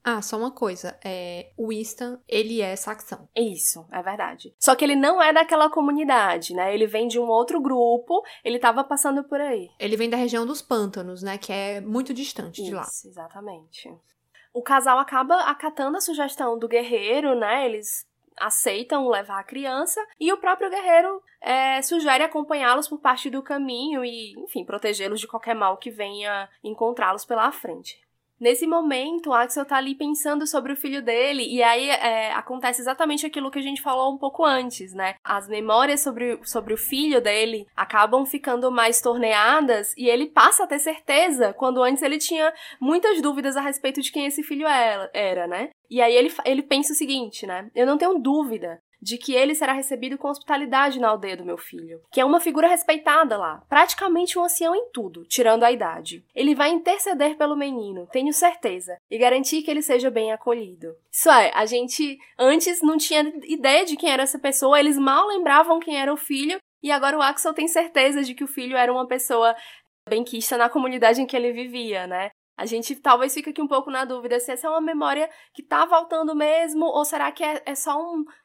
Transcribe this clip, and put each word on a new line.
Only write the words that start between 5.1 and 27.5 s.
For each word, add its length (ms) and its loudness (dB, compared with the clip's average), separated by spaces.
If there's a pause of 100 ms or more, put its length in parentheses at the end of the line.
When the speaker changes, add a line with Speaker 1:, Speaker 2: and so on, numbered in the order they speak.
Speaker 2:
é 100 6
daquela 380 4
comunidade, 840 0
né? 200 0
Ele 120 2
vem 220 0
de 100 -4
um 120 0
outro 320 2
grupo, 600 0 (220)
ele 160 -4
tava 240 2
passando 400 -2
por 160 -6
aí. 300 -6 (100)
Speaker 1:
Ele 160 -4
vem 140 -2
da 80 -2
região 280 -2
dos 160 -8
pântanos, 600 -6
né? 140 -8
Que 160 -12
é 260 -6
muito 340 -4
distante 480 -12
de 100 -10
lá. 100 -8
Speaker 2:
Isso, 260 -12
exatamente. 800 -18 (640)
O 80 -6
casal 380 4
acaba 440 2
acatando 520 -4
a 60 -4
sugestão 580 -4
do 80 -4
guerreiro, 680 0
né? 320 0
Eles 400 -6 (320)
aceitam 720 -2
levar 320 -2
a 40 -8
criança, 600 -6 (140)
e 140 0
o 40 0
próprio 320 0
guerreiro, 520 2 (180)
é, 420 0
sugere 420 2
acompanhá-los 640 0
por 120 -10
parte 300 0
do 120 -6
caminho 640 -6
e, 360 -10
enfim, 260 -10
protegê-los 540 -4
de 80 -10
qualquer 260 -6
mal 240 0
que 140 -12
venha 580 -8 (140)
encontrá-los 640 -2
pela 260 0